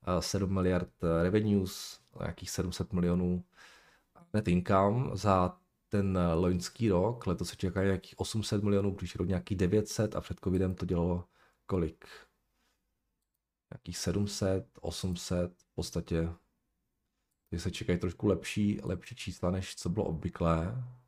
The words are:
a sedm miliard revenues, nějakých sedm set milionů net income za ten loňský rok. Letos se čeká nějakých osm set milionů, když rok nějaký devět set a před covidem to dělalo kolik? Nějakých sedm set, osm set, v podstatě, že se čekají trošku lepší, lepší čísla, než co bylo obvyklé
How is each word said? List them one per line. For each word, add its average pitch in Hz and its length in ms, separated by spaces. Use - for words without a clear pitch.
a 90 180
sedm 95 340
miliard 90 360
revenues, 101 760
nějakých - 300
sedm 90 220
set - 200
milionů 90 520
net 107 160
income 101 680
za 95 420
ten 98 300
loňský 90 560
rok. 101 360
Letos 87 220
se - 80
čeká 92 260
nějakých 95 360
osm 104 240
set 101 200
milionů, 101 280
když 98 260
rok 90 120
nějaký 92 260
devět 95 340
set - 280
a - 40
před - 200
covidem 92 340
to - 120
dělalo 87 380
kolik? 85 380
Nějakých - 260
sedm 101 300
set, 95 380
osm 90 360
set, 87 360
v - 120
podstatě, 85 540
že 87 80
se 90 100
čekají 87 280
trošku 90 280
lepší, 101 560
lepší - 320
čísla, - 360
než 95 260
co - 120
bylo 90 160
obvyklé 82 800